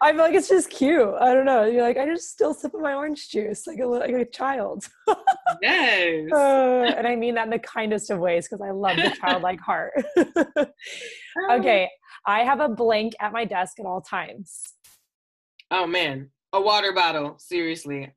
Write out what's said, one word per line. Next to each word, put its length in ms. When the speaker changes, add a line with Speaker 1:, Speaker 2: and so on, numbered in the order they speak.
Speaker 1:
I 100
feel 100
like 140
it's 120
just 220
cute. 500
I 140
don't 120
know. 200
You're 160
like, 160
"I 80
just 240
still 240
sipping 280
my 120
orange 360
juice 380
like 120
a 60
li-, 140
like 120
a 140
child." 640
<laughs> 100
Speaker 2:
Yes. 680
Speaker 1:
Uh, 640
and 120
I 100
mean 180
that 100
in 40
the 100
kindest 520
of 80
ways 280
'cause 140
I 100
love 240
the 140
Speaker 2:
<laughs> 100
Speaker 1:
childlike 400
heart. 340
<laughs> 0
Speaker 2:
Oh. 1400
Speaker 1:
Okay, 320
I 200
have 160
a 80
blank 500
at 140
my 120
desk 340
at 60
all 160
times. 720
Speaker 2:
Oh, 160
man. 420
A 80
water 320
bottle. 460
Seriously. 760